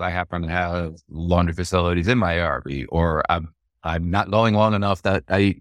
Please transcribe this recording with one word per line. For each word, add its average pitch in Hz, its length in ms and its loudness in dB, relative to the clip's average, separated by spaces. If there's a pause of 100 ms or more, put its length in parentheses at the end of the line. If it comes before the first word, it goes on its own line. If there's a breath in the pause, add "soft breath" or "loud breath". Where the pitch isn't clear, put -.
I 90 100 -4
happen 87 320 -6
to 82 60 -6
have 87 460 -4 (140)
laundry 85 460 0
facilities 87 540 0
in 123 100 2
my 87 220 0
R 73 260 -2
V," 69 200 -6
or 82 440 0
"I'm, 82 240 -2 (300)
I'm 82 260 -4
not 98 220 -2
going 110 220 4
long 107 200 4
enough 101 280 0
that 95 260 0
I 98 320 2